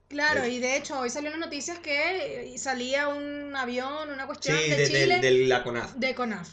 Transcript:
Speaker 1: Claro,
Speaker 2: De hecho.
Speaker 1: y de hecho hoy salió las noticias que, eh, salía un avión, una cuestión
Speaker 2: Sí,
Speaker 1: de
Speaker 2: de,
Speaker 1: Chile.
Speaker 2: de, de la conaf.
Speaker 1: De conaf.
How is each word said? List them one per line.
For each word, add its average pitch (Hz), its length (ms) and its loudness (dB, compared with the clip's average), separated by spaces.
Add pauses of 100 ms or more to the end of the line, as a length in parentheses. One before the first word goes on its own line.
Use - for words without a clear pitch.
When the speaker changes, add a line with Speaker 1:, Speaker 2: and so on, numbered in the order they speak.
Speaker 1:
Claro, 294 340 0
Speaker 2:
De 247 40 0
hecho. 247 100 -2
Speaker 1:
y 240 40 -4
de 254 160 0
hecho 285 240 -4
hoy 247 100 -2
salió 294 200 -6
las 320 100 -4
noticias 330 400 -6
que, 294 760 -2
eh, 254 40 -12
salía 262 500 -2
un 285 480 -6
avión, 269 540 -4
una 269 180 -8
cuestión - 280 -2
Speaker 2:
Sí, 311 140 2
Speaker 1:
de 208 60 4
Speaker 2:
de, 143 100 4
Speaker 1:
Chile. 135 340 6
Speaker 2:
de, - 0 -
de 131 260 8
la 123 180 4
conaf. 120 300 -4
Speaker 1:
De 254 200 -2
conaf. 214 380 -4